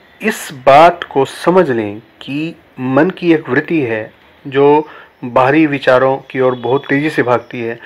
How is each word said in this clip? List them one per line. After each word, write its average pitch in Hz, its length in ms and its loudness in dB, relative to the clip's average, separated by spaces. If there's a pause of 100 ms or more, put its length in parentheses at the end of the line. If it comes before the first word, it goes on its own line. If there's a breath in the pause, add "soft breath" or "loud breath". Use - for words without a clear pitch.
(220)
इस - 280 -6 (160)
बात 160 380 6
को 135 220 -2
समझ 175 460 0
लें 107 300 -6 (200)
कि 156 340 -8 (240)
मन 135 300 0
की 180 240 0
एक 156 160 -2
वृत्ति 151 320 -2
है 113 320 -6 (340)
जो 143 420 2 (340 loud breath)
बाहरी 131 420 2
विचारों 135 520 0
की 135 220 -10
ओर 127 160 0
बहुत 123 340 -4
तेज़ी 143 200 0
से 151 140 -2
भागती 120 380 -2
है 117 240 -8